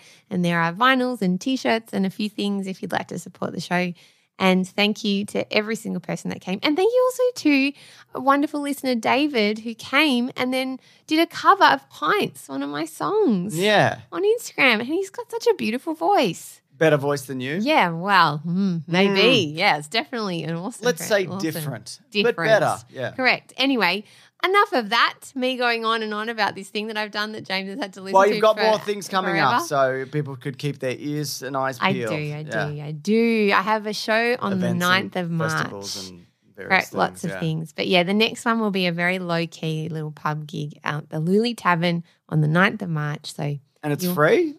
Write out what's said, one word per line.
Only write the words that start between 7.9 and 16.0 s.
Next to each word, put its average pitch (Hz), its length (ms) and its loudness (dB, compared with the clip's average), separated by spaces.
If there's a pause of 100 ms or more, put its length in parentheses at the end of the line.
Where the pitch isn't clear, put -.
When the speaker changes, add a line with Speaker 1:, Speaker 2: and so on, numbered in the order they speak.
Speaker 1:
a - 40 -8
wonderful 285 420 0
listener, 269 340 -2
David, 233 640 0
who 226 160 -10
came 262 600 0
and 254 160 -4
then 262 280 -4 (260)
did 311 140 0
a 330 80 4
cover 370 380 4
of - 240 4
Pints, - 600 -4
one 277 140 -6
of 285 60 -8
my 294 160 -6
songs, 262 720 0
Speaker 2:
Yeah. 170 440 4 (120)
Speaker 1:
on 339 120 -4
Instagram. 403 560 2
And 240 80 -4
he's 381 240 -4
got - 180 -12
such 453 160 -4
a 466 80 6
beautiful 254 400 -4
voice. 330 680 0 (140)